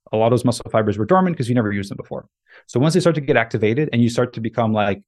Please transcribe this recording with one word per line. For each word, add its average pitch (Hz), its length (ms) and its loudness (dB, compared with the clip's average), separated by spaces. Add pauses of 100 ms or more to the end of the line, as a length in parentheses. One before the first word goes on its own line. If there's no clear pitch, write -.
(140)
a 110 40 0
lot 110 100 4
of 117 40 4
those 120 140 2
muscle - 260 -2
fibers 107 260 0
were 110 80 -2
dormant 185 300 2
'cause 117 140 -4
you 123 60 0
never 104 180 0
used 101 180 -6
them - 60 -12
before. - 300 -14 (380)
So - 140 -2
once 156 140 2
they 180 80 2
start 170 140 2
to 151 60 -4
get 135 140 0
activated 113 560 0
and 120 100 2
you 117 80 4
start 123 240 -2
to 113 80 -10
become, 113 300 -2
like, 101 360 0